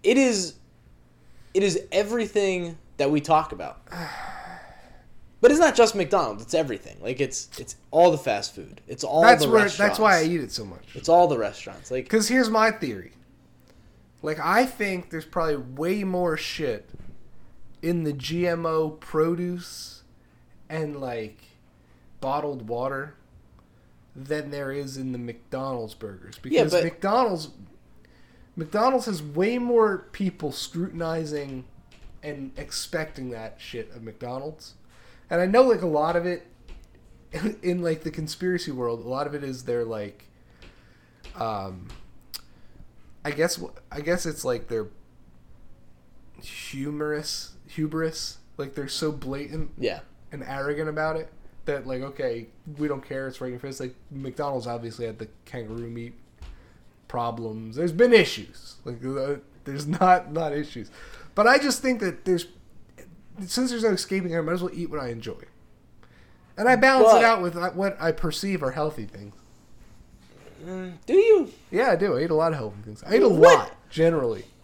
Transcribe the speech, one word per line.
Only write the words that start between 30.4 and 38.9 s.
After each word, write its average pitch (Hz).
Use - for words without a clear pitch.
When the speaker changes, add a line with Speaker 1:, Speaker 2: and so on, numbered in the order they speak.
Speaker 2:
scrutinizing 156
and 139
expecting 139
that 113
shit 113
of 113
McDonald's. 127
And 165
I 180
know, 214
like, 226
a 180
lot 156
of 170
it, 175
<laughs> 165
in, 180
like, 160
the 156
conspiracy 175
world, 120